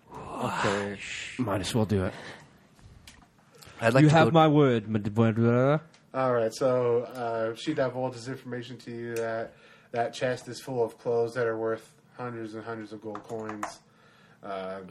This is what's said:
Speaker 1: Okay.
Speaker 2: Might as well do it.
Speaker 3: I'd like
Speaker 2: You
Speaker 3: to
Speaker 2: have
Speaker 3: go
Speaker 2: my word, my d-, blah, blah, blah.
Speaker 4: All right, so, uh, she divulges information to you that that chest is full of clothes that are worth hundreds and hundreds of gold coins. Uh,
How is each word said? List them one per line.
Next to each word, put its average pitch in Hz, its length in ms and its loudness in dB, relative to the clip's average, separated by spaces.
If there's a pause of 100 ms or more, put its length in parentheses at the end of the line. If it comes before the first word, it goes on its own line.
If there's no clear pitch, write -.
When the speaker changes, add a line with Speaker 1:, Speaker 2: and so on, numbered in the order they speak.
(120)
Speaker 1:
Okay. - 840 -4 (400)
Speaker 2:
Might 104 220 -2
as 87 120 -4
well 110 120 4
do 95 220 0
it. 107 60 -4 (1700)
Speaker 3:
I'd 113 140 4
like 139 80 8
Speaker 2:
You 151 80 10
Speaker 3:
to 156 60 6
Speaker 2:
have 160 120 8
Speaker 3:
go 156 40 0
Speaker 2:
my 160 160 8
word, 127 400 4
my 110 100 0
d-, 104 120 -4
blah, 113 220 4
blah, 113 120 2
blah. 127 340 4 (360)
Speaker 4:
All 131 180 0
right, 113 200 2
so, 123 520 2
uh, 117 500 -4
she 151 180 -6
divulges 127 560 -4
information 123 500 -10
to 123 120 -18
you 117 260 -8
that 113 380 -4 (380)
that 117 200 -2
chest 127 360 -4
is 113 120 -12
full 123 240 -2
of 110 140 -8
clothes 117 360 0
that 123 120 0
are 113 100 -2
worth 110 360 -4 (240)
hundreds 117 380 -10
and 110 100 -10
hundreds 107 280 -10
of 107 80 -14
gold 104 220 -10
coins. 107 420 -8 (800)
Uh, 95 380 -8 (100)